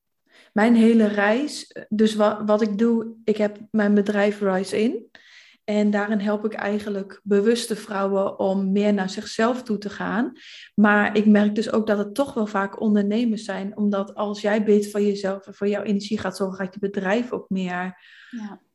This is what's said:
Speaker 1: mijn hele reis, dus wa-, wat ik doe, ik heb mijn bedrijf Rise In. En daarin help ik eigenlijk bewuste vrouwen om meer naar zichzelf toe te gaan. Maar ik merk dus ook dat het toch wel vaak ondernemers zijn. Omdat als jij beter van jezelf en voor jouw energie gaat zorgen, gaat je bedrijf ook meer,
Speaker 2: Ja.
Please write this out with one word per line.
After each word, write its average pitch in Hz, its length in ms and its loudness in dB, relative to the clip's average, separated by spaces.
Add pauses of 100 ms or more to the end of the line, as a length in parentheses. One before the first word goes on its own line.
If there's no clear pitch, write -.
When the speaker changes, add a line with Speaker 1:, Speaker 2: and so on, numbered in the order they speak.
(520)
Speaker 1:
mijn 233 220 4
hele 226 320 6
reis, 208 720 -2 (120)
dus 214 260 2
wa-, 214 300 0
wat 214 180 2
ik 202 160 -2
doe, 226 360 0 (100)
ik 214 120 0
heb 208 220 -2 (120)
mijn 208 240 2
bedrijf 208 460 2
Rise 196 420 0
In. 311 280 -4 (560)
En 208 240 2
daarin 208 280 0
help 208 260 -2
ik 220 80 -2
eigenlijk 202 680 -6
bewuste 208 540 2
vrouwen 196 600 -2
om 196 340 0
meer 208 220 2
naar 190 160 -2
zichzelf 233 520 -2
toe 208 160 -4
te 202 120 -8
gaan. 196 420 -4 (420)
Maar 208 420 4
ik 214 100 4
merk 208 280 6
dus 214 180 -4
ook 214 140 0
dat 208 120 0
het 208 160 -6
toch 277 200 -2
wel 214 120 -2
vaak 202 340 -4
ondernemers 214 640 0
zijn. 196 320 -8
Omdat 202 380 -2
als 208 260 -6
jij 208 240 0
beter 208 260 4
van 208 160 -2
jezelf 196 400 -4
en 202 80 -20
voor 202 140 -4
jouw 202 140 -2
energie 208 360 -4
gaat 185 180 -6
zorgen, 190 280 -4
gaat 185 100 -10
je 202 60 -12
bedrijf 202 520 -2
ook - 180 -8
meer, 185 480 -4 (320)
Speaker 2:
Ja. 214 300 -14 (140)